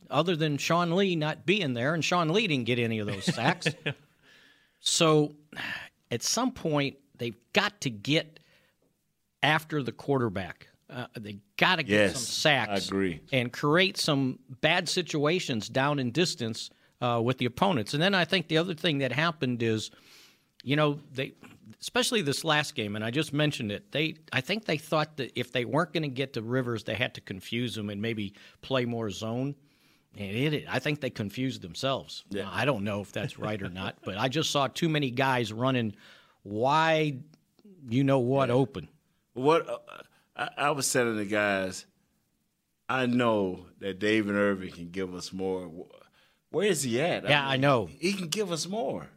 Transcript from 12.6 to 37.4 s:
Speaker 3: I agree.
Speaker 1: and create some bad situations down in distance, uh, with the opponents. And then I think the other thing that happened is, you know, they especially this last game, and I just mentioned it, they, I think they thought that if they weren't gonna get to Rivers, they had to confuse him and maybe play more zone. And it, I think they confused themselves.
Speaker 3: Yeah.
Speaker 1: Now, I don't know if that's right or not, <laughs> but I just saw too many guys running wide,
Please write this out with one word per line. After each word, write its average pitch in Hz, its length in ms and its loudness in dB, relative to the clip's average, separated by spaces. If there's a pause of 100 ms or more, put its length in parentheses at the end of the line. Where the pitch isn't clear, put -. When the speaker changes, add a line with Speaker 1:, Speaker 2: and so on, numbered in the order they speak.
Speaker 3:
I 101 40 -2 (200)
agree. 92 260 0 (120)
Speaker 1:
and 123 180 0
create 180 460 2
some 135 420 0 (220)
bad 165 300 2
situations 147 800 -2
down 139 280 2
in 127 120 -2
distance, 120 580 -2 (320)
uh, 120 240 2
with 127 140 2
the 123 80 0
opponents. 139 480 0
And 147 80 0
then 196 120 2
I 175 120 2
think 180 220 0
the 156 100 2
other 175 160 0
thing 151 240 0
that 131 120 0
happened 131 520 0
is, 110 280 0 (720)
you 135 140 0
know, 151 220 2 (160)
they 135 180 -6 (520)
especially 233 380 0
this 139 220 -2
last 151 300 2
game, 104 220 -2
and 107 80 -4
I 117 60 -2
just 139 240 -2
mentioned 143 360 0
it, - 220 -8
they, 156 220 -2 (180)
I 131 80 0
think 208 240 -4
they 160 140 0
thought 156 400 -2
that 127 200 -6
if 120 140 -6
they 123 140 0
weren't 151 260 0
gonna 156 160 -2
get 131 240 -4
to 120 80 -4
Rivers, 120 440 -2
they 117 100 -4
had 123 220 -2
to - 40 -12
confuse 113 560 -6
him 104 140 -6
and 101 100 -6
maybe 107 320 -4 (300)
play 127 240 0
more 117 240 -4
zone. 117 440 -4 (600)
And 110 380 -2
it, 135 120 -4
I 123 120 -4
think 151 240 -2
they 131 80 -4
confused 113 500 -6
themselves. 101 720 -6
Speaker 3:
Yeah. 101 140 -4
Speaker 1:
Now, 98 100 -8
I 107 100 0
don't 120 200 2
know 104 180 -2
if 92 100 -12
that's - 260 -6
right 107 220 -4
or 95 80 -6
not, 92 320 -8
<laughs> - 40 -20
but 95 120 -6
I 123 120 0
just 139 220 0
saw 139 160 2
too 170 220 -2
many 147 220 0
guys 123 420 0
running 117 420 0 (500)
wide, 147 800 2 (640)